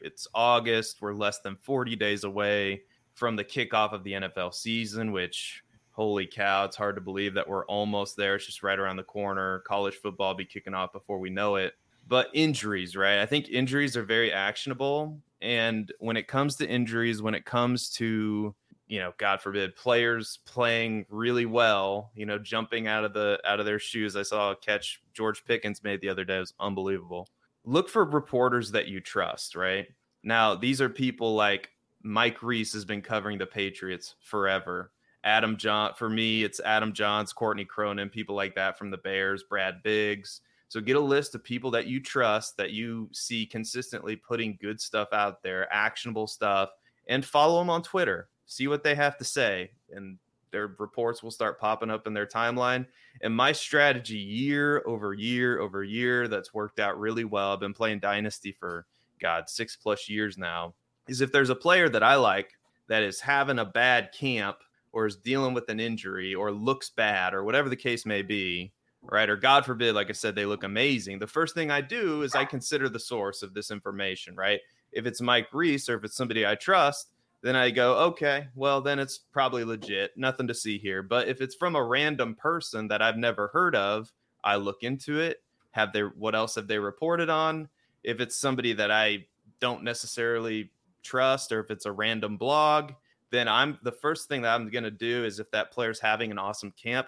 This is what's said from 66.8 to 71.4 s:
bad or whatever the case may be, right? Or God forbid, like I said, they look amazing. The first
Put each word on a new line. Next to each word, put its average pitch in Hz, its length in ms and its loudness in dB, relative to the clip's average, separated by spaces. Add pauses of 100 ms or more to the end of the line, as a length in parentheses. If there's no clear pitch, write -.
bad 98 440 2
or 95 100 -2
whatever 131 260 2
the 127 60 -2
case 120 300 -2
may 104 160 0
be, 95 500 -2 (320)
right? 107 260 2
Or 104 80 2
God 135 280 6
forbid, 117 300 2
like 101 140 0
I 104 40 -4
said, 107 220 -2
they 101 100 0
look 101 180 -2
amazing. 101 560 0
The 104 80 -6
first 160 280 0